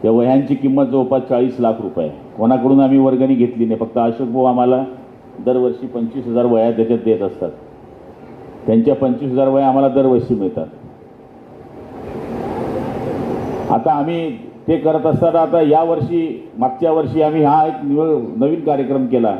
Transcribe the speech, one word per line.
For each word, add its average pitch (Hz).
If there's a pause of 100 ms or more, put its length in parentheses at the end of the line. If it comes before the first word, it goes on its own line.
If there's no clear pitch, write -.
या 110
वह्यांची 127
किंमत 139
जवळपास 127
चाळीस 123
लाख 113
रुपये. 85 (280)
कोणाकडून 127
आम्ही 135
वर्गणी 131
घेतली 117
नाही, 110
फक्त 113
अशोक 117
भाऊ 127
आम्हाला 127 (640)
दरवर्षी 127
पंचवीस 117
हजार 120
वया 117
त्याच्यात 113
देत 110
असतात. 92 (1160)
त्यांच्या 113
पंचवीस 127
हजार 135
वया 135
आम्हाला 135
दरवर्षी 131
मिळतात. 92 (3000)
आता 117
आम्ही 160 (380)
ते 165
करत 156
असताना 165
आता 165
यावर्षी, 160
मागच्या 160
वर्षी 156
आम्ही 151
हा 151
एक 143
निव-, 147 (160)
नवीन 151
कार्यक्रम 135
केला 117